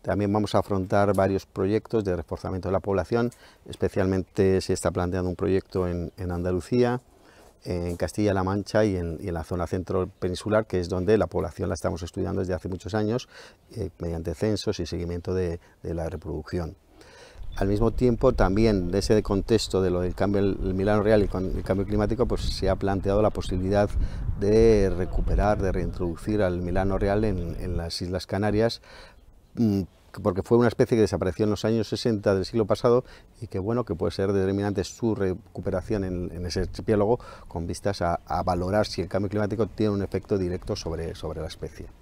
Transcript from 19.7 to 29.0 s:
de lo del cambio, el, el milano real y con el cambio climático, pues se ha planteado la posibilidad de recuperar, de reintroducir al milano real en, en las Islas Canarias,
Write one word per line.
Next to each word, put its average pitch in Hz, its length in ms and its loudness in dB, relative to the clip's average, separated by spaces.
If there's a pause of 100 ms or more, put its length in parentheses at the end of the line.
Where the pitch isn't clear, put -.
de 92 80 2
lo 90 120 2
del 90 140 -2
cambio, 98 260 2
el, 98 220 2
el 95 120 -2
milano 104 280 2
real 107 200 6
y 92 60 2
con 92 280 -2
el 90 60 -2
cambio 98 240 0
climático, 107 400 2
pues 98 160 -2
se - 260 -2
ha 95 80 2
planteado 98 460 0
la 104 80 4
posibilidad 98 580 0 (500)
de 104 560 6
recuperar, 95 680 2
de 92 100 0
reintroducir 87 680 -2
al 90 180 0
milano 95 380 0
real 104 260 2
en, 90 360 -2
en 90 180 -4
las 85 240 -6
Islas 90 240 -4
Canarias, 104 560 0 (720)